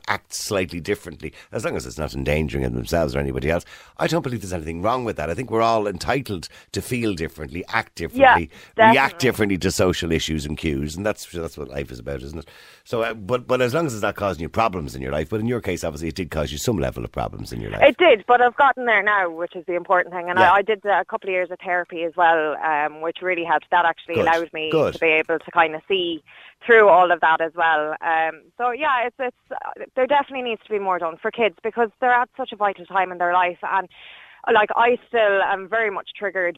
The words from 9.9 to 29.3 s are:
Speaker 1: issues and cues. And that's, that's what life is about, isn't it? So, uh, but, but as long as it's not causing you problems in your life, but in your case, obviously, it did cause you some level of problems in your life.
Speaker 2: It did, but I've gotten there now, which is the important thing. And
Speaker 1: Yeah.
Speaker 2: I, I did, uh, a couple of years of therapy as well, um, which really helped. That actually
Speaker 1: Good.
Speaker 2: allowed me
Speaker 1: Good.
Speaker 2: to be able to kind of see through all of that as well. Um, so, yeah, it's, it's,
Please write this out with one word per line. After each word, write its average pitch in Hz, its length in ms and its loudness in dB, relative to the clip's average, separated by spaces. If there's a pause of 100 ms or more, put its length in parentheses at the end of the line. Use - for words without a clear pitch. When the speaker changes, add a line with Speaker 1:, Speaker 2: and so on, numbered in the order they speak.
Speaker 1:
issues 78 340 -2
and 76 140 -6
cues. 73 360 -2
And 92 80 -8
that's, 104 280 -4
that's 82 260 -10
what 71 120 -12
life 69 220 -8
is 64 60 -12
about, 64 240 -10
isn't 69 160 -12
it? - 100 -14 (360)
So, 117 180 -4
uh, 113 140 -2
but, 117 320 -4
but 127 140 2
as 123 120 2
long 165 140 0
as 127 60 -4
it's 104 100 -4
not 101 120 -2
causing 92 280 -2
you 78 60 -8
problems 95 460 -2
in 67 60 -10
your 65 100 -6
life, 78 180 -2
but 110 100 -4
in 110 80 -4
your 120 140 -2
case, 87 220 -4
obviously, 80 260 -6
it 76 60 -8
did 87 140 -6
cause 73 220 -4
you 73 80 -8
some 113 180 -2
level 62 260 -4
of 55 80 -10
problems 50 400 -8
in 58 100 -8
your 52 100 -8
life. 52 120 -2
Speaker 2:
It 302 140 4
did, 262 300 4
but 240 140 4
I've 240 160 2
gotten 254 280 2
there 214 180 2
now, 202 260 0
which 165 260 -8
is 180 120 -10
the 180 80 -2
important 175 400 0
thing. 175 140 -6
And 180 100 2
Speaker 1:
Yeah. 185 120 8
Speaker 2:
I, 196 60 6
I 202 60 4
did, 202 220 -2
uh, 196 140 4
a 190 60 -2
couple 214 240 -8
of - 40 -4
years 180 180 -2
of 180 80 -12
therapy 175 440 -4
as 165 140 -4
well, 165 400 4
um, 151 440 -2
which 165 200 -6
really 180 240 -2
helped. 156 240 0
That 175 160 4
actually 170 300 -2
Speaker 1:
Good. - 120 2
Speaker 2:
allowed 165 240 0
me 156 200 -6
Speaker 1:
Good. 151 240 2
Speaker 2:
to - 40 -14
be 165 80 2
able 156 320 2
to - 120 -14
kind 160 240 2
of 160 120 -10
see 175 360 -2 (420)
through 226 240 8
all 175 220 8
of 170 100 2
that 160 180 4
as 160 160 -2
well. 156 460 2
Um, 160 400 -2 (160)
so, 247 140 -2
yeah, 254 340 -2
it's, 247 140 -6
it's, 247 180 -6 (140)